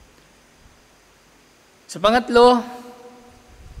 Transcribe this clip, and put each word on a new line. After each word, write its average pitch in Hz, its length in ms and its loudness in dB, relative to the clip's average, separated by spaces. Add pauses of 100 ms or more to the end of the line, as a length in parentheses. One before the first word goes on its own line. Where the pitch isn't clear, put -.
(1900)
Sa - 80 -18
pangatlo, 240 640 2 (1160)